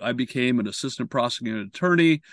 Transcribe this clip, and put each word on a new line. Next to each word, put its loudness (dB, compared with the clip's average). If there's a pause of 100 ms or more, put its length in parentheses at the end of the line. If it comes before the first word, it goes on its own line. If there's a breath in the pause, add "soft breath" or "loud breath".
I -2
became 0
an 0
assistant -6
prosecuting -2
attorney. 2 (120)